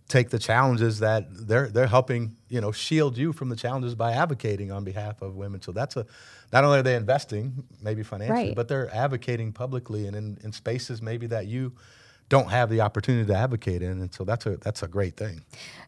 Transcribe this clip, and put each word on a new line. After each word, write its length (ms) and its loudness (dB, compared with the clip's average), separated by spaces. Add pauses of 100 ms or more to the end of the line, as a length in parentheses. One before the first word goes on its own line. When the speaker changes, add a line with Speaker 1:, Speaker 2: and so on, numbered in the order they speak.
Speaker 1:
take 200 4
the 80 0
challenges 640 4
that 320 2
they're, 380 0
they're 180 4
helping, 480 2 (140)
you 100 -2
know, 140 0
shield 440 0
you 140 0
from 160 -8
the 80 -4
challenges 400 -4
by 160 0
advocating 600 -2
on 120 -6
behalf 380 -8
of 160 -10
women. 240 -8
So 100 -10
that's 240 -4
a, 100 -4 (480)
not 120 8
only 140 6
are 40 4
they 140 2
investing, 680 -2 (180)
maybe 220 -4
financially, 460 -2
Speaker 2:
Right. 60 -4
Speaker 1:
but 120 -2
they're 260 -4
advocating 600 -2
publicly 520 -6
and 100 -6
in, 280 -8
in 80 -10
spaces 500 -6
maybe 260 -6
that 200 -4
you 240 -4 (560)
don't 220 6
have 200 4
the 120 4
opportunity 460 2
to 80 4
advocate 460 0
in. 200 -4
And 120 -6
so 120 -8
that's 200 -2
a, 120 -2
that's 260 -6
a 40 -4
great 300 -2
thing. 260 -8 (440)